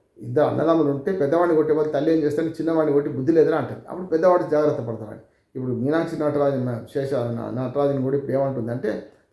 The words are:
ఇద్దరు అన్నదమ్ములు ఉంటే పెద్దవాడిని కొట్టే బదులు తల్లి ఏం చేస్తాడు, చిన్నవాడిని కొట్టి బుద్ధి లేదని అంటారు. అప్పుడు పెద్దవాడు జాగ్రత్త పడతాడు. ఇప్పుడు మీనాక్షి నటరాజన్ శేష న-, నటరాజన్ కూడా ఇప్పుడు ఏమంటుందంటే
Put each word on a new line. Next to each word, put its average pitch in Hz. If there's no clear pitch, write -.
ఇద్దరు 131
అన్నదమ్ములు 147
ఉంటే 139
పెద్దవాడిని 165
కొట్టే 151
బదులు 151
తల్లి 160
ఏం 156
చేస్తాడు, 147
చిన్నవాడిని 156
కొట్టి 143
బుద్ధి 131
లేదని 160
అంటారు. 135
అప్పుడు 180
పెద్దవాడు 165
జాగ్రత్త 151
పడతాడు. 110
ఇప్పుడు 127
మీనాక్షి 151
నటరాజన్ 139
శేష 135
న-, 117
నటరాజన్ 135
కూడా 135
ఇప్పుడు 139
ఏమంటుందంటే 131